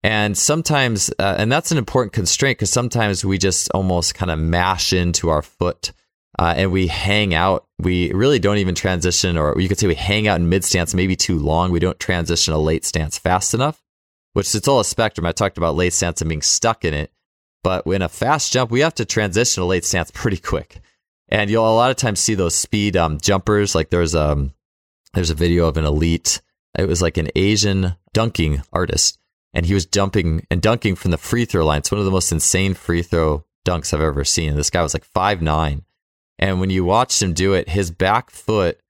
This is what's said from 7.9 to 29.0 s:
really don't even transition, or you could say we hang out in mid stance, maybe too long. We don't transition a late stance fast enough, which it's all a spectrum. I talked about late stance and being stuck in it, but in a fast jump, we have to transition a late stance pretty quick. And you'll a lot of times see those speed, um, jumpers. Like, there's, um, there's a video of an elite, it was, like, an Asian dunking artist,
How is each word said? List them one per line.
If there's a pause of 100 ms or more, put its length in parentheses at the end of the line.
really
don't
even
transition,
or
you
could
say
we
hang
out
in
mid
stance,
maybe
too
long.
We
don't
transition
a
late
stance
fast
enough, (500)
which
it's
all
a
spectrum.
I
talked
about
late
stance
and
being
stuck
in
it, (500)
but
in
a
fast
jump,
we
have
to
transition
a
late
stance
pretty
quick. (480)
And
you'll
a
lot
of
times
see
those
speed,
um,
jumpers.
Like,
there's,
um, (600)
there's
a
video
of
an
elite, (360)
it
was,
like,
an
Asian (160)
dunking (100)
artist, (360)